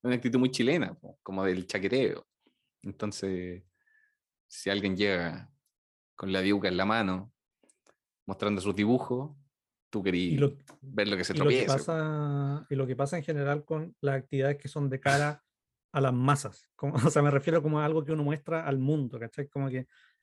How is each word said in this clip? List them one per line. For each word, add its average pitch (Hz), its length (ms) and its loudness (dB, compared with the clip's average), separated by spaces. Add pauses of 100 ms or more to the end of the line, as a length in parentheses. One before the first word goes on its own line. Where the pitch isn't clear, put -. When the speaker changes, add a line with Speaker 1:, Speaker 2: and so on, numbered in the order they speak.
Speaker 1:
una 123 120 2
actitud 123 240 2
muy 127 120 4
chilena, 123 440 0
po, - 280 -20
como 95 220 -4
del 92 220 0
chaqueteo. 104 600 0 (560)
Entonces, 95 800 -6 (840)
si - 220 -6
alguien 98 280 0
llega 90 540 -2 (640)
con 95 180 -6
la 95 80 2
diuca 101 280 2
en 90 80 0
la 95 80 2
mano, 101 480 0 (920)
mostrando 101 360 -2
sus 95 140 -2
dibujos, 123 600 0 (540)
tú 104 140 -6
querís 90 300 2
Speaker 2:
Y 139 40 2
lo, 139 200 2 (240)
Speaker 1:
ver 104 260 -2
lo 101 100 0
que 90 60 0
se 98 100 -2
Speaker 2:
y - 80 0
lo 139 120 4
que 127 100 2
Speaker 1:
tropiece, 135 200 2
po. - 80 -4
Speaker 2:
pasa, 147 800 -2
y 143 60 -4
lo 135 120 -2
que 127 80 -4
pasa 143 220 -2
en 156 60 -6
general 147 420 -2
con 160 360 -6
las 139 140 0
actividades 135 420 0
que 139 100 -14
son 143 220 -2
de 135 100 -4
cara 147 440 2 (480)
a 143 100 0
las 131 120 2
masas, 135 640 0
como, 143 200 -4
<laughs> 127 120 4
o - 40 4
sea, 147 100 6
me 147 100 6
refiero 156 300 2
como 151 180 0
a 151 60 2
algo 156 200 0
que 151 80 -4
uno 151 100 0
muestra 156 440 -2
al 135 120 0
mundo, 131 400 0
¿cachai? 117 300 -10
Como 139 200 -4
que, 127 180 -6 (340)